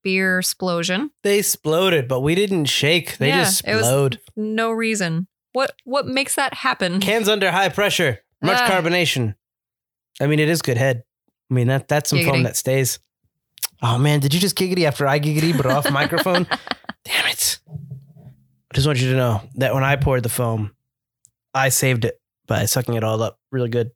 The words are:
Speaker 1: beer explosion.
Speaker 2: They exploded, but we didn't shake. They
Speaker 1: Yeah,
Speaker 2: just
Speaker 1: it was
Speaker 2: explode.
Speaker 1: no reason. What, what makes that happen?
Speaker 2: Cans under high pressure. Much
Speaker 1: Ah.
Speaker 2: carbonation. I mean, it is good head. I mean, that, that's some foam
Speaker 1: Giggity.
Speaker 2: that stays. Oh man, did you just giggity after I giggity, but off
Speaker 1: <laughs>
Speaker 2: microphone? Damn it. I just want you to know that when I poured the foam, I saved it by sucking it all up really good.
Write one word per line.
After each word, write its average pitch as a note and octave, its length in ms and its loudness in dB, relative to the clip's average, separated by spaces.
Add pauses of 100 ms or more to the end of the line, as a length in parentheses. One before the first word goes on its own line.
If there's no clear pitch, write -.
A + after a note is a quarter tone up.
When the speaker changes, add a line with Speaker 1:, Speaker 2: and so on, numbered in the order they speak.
Speaker 1:
beer F#3+ 360 0
explosion. F#3 720 -2 (120)
Speaker 2:
They G3+ 160 2
exploded, D#3+ 680 0
but B2+ 140 0
we D#3 140 2
didn't F#3+ 300 0
shake. D#3 520 0
They C3+ 120 0
Speaker 1:
Yeah, C4+ 140 2
Speaker 2:
just F#3+ 240 -2
Speaker 1:
it G3 80 -2
was A3 100 0
Speaker 2:
explode. C3+ 340 2 (160)
Speaker 1:
no A3 360 -2
reason. G3 560 -2 (260)
What, C4 200 -2 (100)
what C4 240 -2
makes C4 280 -2
that C#4 180 -2
happen? G3 460 -2
Speaker 2:
Cans G3+ 300 2
under G3 220 2
high F#3 180 2
pressure. F3 500 0 (220)
Much F#3+ 180 2
Speaker 1:
Ah. A#3+ 100 2
Speaker 2:
carbonation. E3 680 0 (840)
I C#3 80 0
mean, D3+ 120 2
it D3+ 100 2
is E3 120 0
good A#2+ 160 0
head. B2+ 260 0 (460)
I C3 40 0
mean, B2 140 2
that, C3+ 200 0
that's D3 220 0
some C#3+ 140 2
foam C#3+ 120 2
Speaker 1:
Giggity. C3 80 2
Speaker 2:
that A#2 140 -2
stays. C3 420 0 (840)
Oh A#2+ 160 0
man, D3 220 4
did C#3 140 0
you F3 60 2
just F#3+ 180 0
giggity F3+ 280 0
after C#3+ 220 0
I C#3+ 120 2
giggity, D#3 360 0
but C3+ 100 0
off C3+ 260 0
Speaker 1:
<laughs> - 0 -
Speaker 2:
microphone? E3+ 560 0 (560)
Damn - 240 -2
it. - 320 -4 (100)
I - 1040 -20
just C3+ 140 0
want C#3 120 0
you B2+ 120 0
to C3 60 2
know A#2+ 240 0 (140)
that C3 180 2
when C3+ 100 2
I C#3 120 2
poured C3+ 280 0
the A#2 60 -4
foam, A2+ 420 -2 (840)
I C3 160 2
saved B2+ 360 0
it - 140 -4 (280)
by G#2+ 180 0
sucking A#2 300 -2
it A2 80 -2
all A2 180 -2
up - 180 -6 (120)
really B2 180 -2
good. A#2+ 260 -2